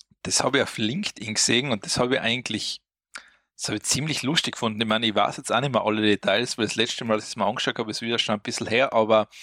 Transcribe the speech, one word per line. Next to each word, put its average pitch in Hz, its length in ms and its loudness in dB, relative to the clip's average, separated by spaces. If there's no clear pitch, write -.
das - 200 0
habe 131 140 2
ich 117 60 4
auf - 140 -4
LinkedIn 113 580 -4
gesehen 127 360 2
und 104 140 -4
das - 140 -2
habe 127 160 2
ich 117 60 -2
eigentlich, 113 600 -4
das - 120 -8
habe 107 100 -2
ich - 60 -6
ziemlich 151 400 -2
lustig 135 320 0
gefunden. 110 260 -2
Ich 113 60 0
meine, 113 180 2
ich 110 100 2
weiß 104 220 2
jetzt 139 140 -6
auch 110 100 4
nicht 139 120 -2
mehr 104 120 2
alle 107 160 2
Details, 107 560 2
weil 110 80 2
das 95 100 -4
letzte 110 300 -2
Mal, 113 100 2
als 104 100 -4
ich - 40 -12
es - 60 -10
mir 104 100 0
angeschaut 117 320 -2
habe, 110 140 -6
ist - 100 -6
wieder 117 160 -2
schon 110 180 0
ein 104 60 -6
bisschen 110 260 -6
her, 120 260 2
aber, 110 340 4